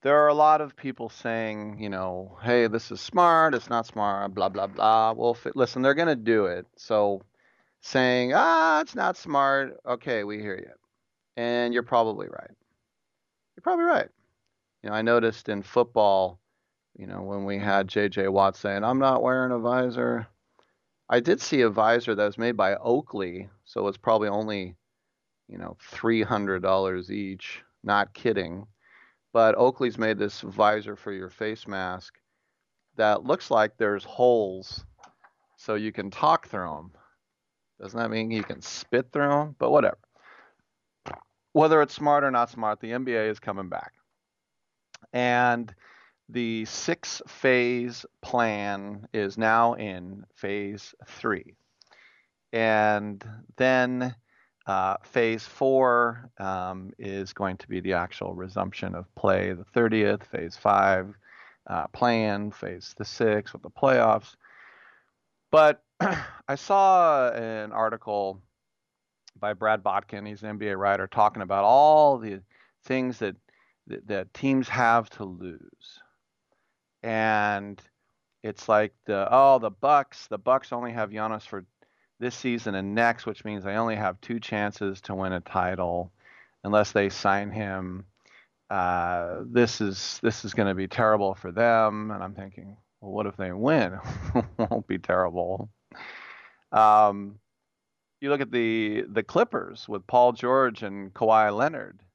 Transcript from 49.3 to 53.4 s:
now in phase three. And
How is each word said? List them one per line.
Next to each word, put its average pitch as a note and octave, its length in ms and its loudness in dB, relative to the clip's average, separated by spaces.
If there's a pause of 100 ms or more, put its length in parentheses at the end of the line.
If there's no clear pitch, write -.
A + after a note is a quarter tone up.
now A2+ 360 4
in F#2+ 520 -10 (100)
phase G2+ 600 -8 (100)
three. - 500 -6 (960)
And G#2+ 720 2 (340)